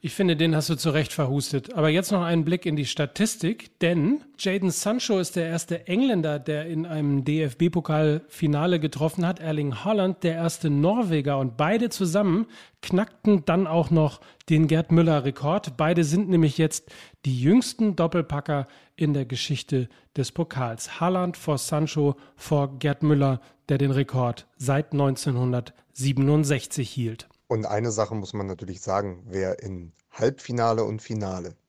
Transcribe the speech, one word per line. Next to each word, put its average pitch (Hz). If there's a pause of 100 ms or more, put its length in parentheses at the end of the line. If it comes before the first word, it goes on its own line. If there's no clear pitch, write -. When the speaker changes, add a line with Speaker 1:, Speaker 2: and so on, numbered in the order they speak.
Speaker 1:
Ich 156
finde, 180
den 160
hast 151
du 165
zu 156
Recht 147
verhustet. 139
Aber 156
jetzt 175
noch 190
einen 170
Blick 175
in 156
die 143
Statistik, -
denn 175 (120)
Jadon 190
Sancho 208
ist 170
der 170
erste 165
Engländer, 180
der 151
in 165
einem 147
D-F-B-Pokal-Finale 156
getroffen 156
hat, 175
Erling 151
Haaland 190
der 165
erste 165
Norweger 151
und 127
beide 214
zusammen 196 (340)
knackten 196
dann 180
auch 160
noch 156 (280)
den 156
Gerd 160
Müller-Rekord. 156
Beide 165
sind 175
nämlich 165
jetzt - (340)
die 127
jüngsten 208
Doppelpacker 156 (300)
in 151
der 139
Geschichte 131 (280)
des 135
Pokals. 127
Haaland 180
vor 147
Sancho, 151 (180)
vor 139
Gerd 147
Müller, 139 (280)
der 139
den 139
Rekord 127
seit 139
neunzehnhundertsiebenundsechzig 135
hielt. 113 (180)
Speaker 2:
Und 110
eine 107
Sache 107
muss 98
man 101
natürlich 95
sagen, 95
wer 92
in 90 (180)
Halbfinale 117
und 107
Finale 92 (140)